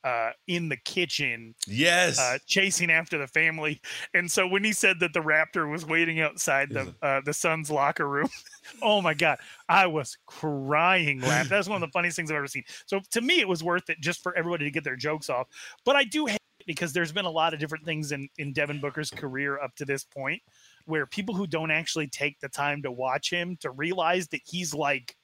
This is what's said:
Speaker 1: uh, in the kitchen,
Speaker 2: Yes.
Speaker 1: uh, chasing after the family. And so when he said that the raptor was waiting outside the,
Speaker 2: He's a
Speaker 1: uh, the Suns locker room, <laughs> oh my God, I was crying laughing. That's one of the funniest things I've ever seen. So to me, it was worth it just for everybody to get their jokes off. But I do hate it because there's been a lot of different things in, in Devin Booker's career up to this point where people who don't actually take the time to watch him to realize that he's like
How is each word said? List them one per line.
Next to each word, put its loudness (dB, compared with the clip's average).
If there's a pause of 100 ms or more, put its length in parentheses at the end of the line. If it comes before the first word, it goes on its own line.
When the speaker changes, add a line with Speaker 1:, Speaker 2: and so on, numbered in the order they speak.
Speaker 1:
uh, 0 (160)
in -2
the -2
kitchen, -4 (100)
Speaker 2:
Yes. 4
Speaker 1:
uh, 2
chasing 2
after 2
the -4
family. 0 (340)
And 0
so 4
when 2
he 2
said 4
that 2
the 0
raptor 2
was -4
waiting 2
outside 0
the, -4
Speaker 2:
He's -12
a 0
Speaker 1:
uh, 2
the -2
Suns 0
locker 2
room, 0 (260)
<laughs> -14
oh 4
my 2
God, 2 (300)
I 8
was -4 (100)
crying 2
laughing. 4
That's 2
one -2
of -4
the -12
funniest 0
things -6
I've 0
ever -2
seen. -10 (240)
So -2 (100)
to 0
me, 4
it 2
was 0
worth -2
it -4
just -4
for -2
everybody -2
to -2
get -4
their -4
jokes -4
off. -2 (360)
But 6
I 6
do -2
hate -2 (220)
it -18
because -4
there's 2
been -4
a 0
lot 2
of -8
different -4
things -2
in, -6 (100)
in -6
Devin -2
Booker's -4
career -4
up -6
to -8
this -4
point -6 (440)
where 0
people -4
who -2
don't 0
actually 0
take -4
the -10
time -2
to -6
watch -2
him -4
to -4
realize 0
that -8
he's -6
like -2